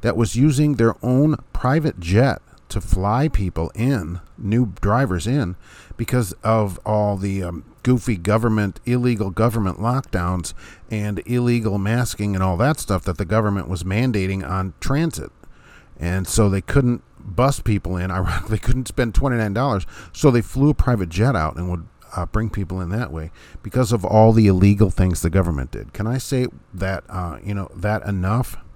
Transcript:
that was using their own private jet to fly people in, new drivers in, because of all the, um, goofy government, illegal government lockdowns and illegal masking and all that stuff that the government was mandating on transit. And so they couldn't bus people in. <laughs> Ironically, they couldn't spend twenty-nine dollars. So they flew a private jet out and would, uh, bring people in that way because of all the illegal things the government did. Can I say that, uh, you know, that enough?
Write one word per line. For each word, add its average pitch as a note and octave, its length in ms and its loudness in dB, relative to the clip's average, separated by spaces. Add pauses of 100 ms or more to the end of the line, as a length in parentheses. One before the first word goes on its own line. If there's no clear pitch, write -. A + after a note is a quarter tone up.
that - 160 0
was A2+ 200 0
using D3 380 4
their A#2 280 2
own C#3 340 2 (160)
private C#3+ 480 0
jet G2 400 2 (300)
to - 100 -4
fly G#2+ 480 2
people F2+ 460 -2
in, G2+ 460 -2 (180)
new A2 420 0
drivers G2+ 460 0
in, A2 300 -2 (400)
because A2+ 360 -2 (120)
of G#2+ 420 0
all G#2 300 0
the, G2 260 -4
um, E2+ 220 -8 (180)
goofy B2 360 0
government, G#2 680 0
illegal A#2+ 460 0
government G#2+ 480 -2
lockdowns F#2 760 -4 (380)
and G#2 340 -4
illegal A#2+ 540 0
masking G#2 560 -2
and F#2+ 100 0
all F#2 140 0
that C#3 200 0
stuff F#2 260 -2
that F2+ 120 -4
the G#2 80 -4
government G2+ 420 -2
was F2 160 -6
mandating F#2+ 640 -2
on F#2 320 -4
transit. C#3+ 540 -4 (680)
And F2+ 300 -4
so G#2 220 4
they G2 100 0
couldn't B2 420 2 (160)
bus B2+ 420 -2
people G2 360 -2
in. F#2 140 -4
<laughs> F2+ 80 -4
Ironically, E2+ 320 -2
they A2 80 0
couldn't - 300 2
spend A#2+ 260 -2
twenty-nine A#2 400 2
dollars. A#2 320 0 (260)
So - 180 4
they A#2+ 120 4
flew C#3 260 0
a D3+ 60 4
private G#2+ 340 0
jet G#2 260 2
out D#2 220 -2
and F2+ 140 -4
would, E2+ 160 -6 (280)
uh, F2+ 120 -4
bring A2 240 -2
people F#2 320 -6
in E2+ 80 -6
that A2 200 -4
way D#2+ 200 -10 (320)
because A2+ 280 0
of G#2 140 -2
all A2 300 6
the G#2+ 140 6
illegal G2 420 6
things F#2 320 0
the F2 80 2
government E2 400 0
did. G#1+ 240 -12
Can G2+ 120 -6
I B2 120 -2
say B2+ 280 -2 (280)
that, F#2 340 -6
uh, F2 340 -8
you G2+ 120 -6
know, G2 200 -6
that G#2 320 -2
enough? G2+ 520 -2 (180)